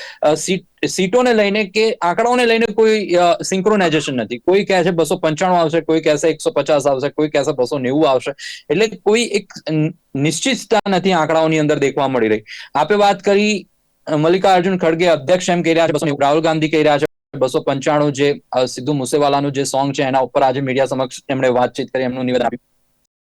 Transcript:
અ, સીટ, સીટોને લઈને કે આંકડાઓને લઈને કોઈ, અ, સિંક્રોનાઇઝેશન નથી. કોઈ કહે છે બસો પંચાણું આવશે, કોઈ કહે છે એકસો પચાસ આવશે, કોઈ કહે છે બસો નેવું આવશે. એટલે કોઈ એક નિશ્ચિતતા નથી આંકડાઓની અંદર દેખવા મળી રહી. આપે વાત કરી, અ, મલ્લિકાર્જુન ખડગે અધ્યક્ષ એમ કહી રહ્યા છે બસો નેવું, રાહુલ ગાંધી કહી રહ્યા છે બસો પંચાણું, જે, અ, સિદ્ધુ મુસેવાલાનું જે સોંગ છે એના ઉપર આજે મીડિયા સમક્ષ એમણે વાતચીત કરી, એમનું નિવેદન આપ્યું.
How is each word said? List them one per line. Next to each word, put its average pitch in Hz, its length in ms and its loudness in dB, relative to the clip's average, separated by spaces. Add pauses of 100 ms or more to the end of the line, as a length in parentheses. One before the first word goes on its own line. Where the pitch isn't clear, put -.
(220)
અ, 151 120 2
સીટ, 165 520 -6
સીટોને 220 480 0
લઈને 214 300 0
કે 214 300 -2
આંકડાઓને 226 520 0
લઈને 226 280 2
કોઈ, 220 340 2
અ, 175 340 2
સિંક્રોનાઇઝેશન 180 720 0
નથી. 123 220 -6
કોઈ 196 280 0
કહે 185 180 2
છે 180 80 0
બસો 165 260 0
પંચાણું 175 420 0
આવશે, 165 220 0
કોઈ 160 200 0
કહે 151 160 2
છે 165 100 0
એકસો 156 240 -2
પચાસ 143 360 0
આવશે, 139 220 0
કોઈ 151 200 -2
કહે 143 140 0
છે 139 80 -2
બસો 127 260 -2
નેવું 139 320 2
આવશે. 131 240 0 (360)
એટલે 190 180 2
કોઈ 214 340 0
એક 208 260 -4 (680)
નિશ્ચિતતા 165 640 -2 (100)
નથી 190 220 2
આંકડાઓની 160 480 2
અંદર 151 200 0
દેખવા 139 280 0
મળી 123 200 0
રહી. 107 140 0 (340)
આપે 151 200 0
વાત 202 260 2
કરી, 202 460 0 (400)
અ, 156 80 -2
મલ્લિકાર્જુન 185 640 2
ખડગે 165 280 0
અધ્યક્ષ 170 440 2
એમ 175 120 0
કહી 165 120 2
રહ્યા 160 140 2
છે 160 40 0
બસો 151 140 -2
નેવું, 139 160 -2
રાહુલ 143 200 2
ગાંધી 160 280 0
કહી 156 140 2
રહ્યા 151 140 4
છે 147 100 -2 (300)
બસો 131 240 -2
પંચાણું, 147 500 0
જે, 139 300 -2 (100)
અ, 131 140 0
સિદ્ધુ 127 280 -4
મુસેવાલાનું 143 580 0
જે 139 120 -2
સોંગ 139 300 -2
છે 143 100 -2
એના 131 160 0
ઉપર 131 220 0
આજે 135 200 2
મીડિયા 131 240 0
સમક્ષ 127 300 -4 (140)
એમણે 131 180 0
વાતચીત 123 400 0
કરી, 131 160 -4
એમનું 127 220 -4
નિવેદન 123 200 0
આપ્યું. - 320 -10 (440)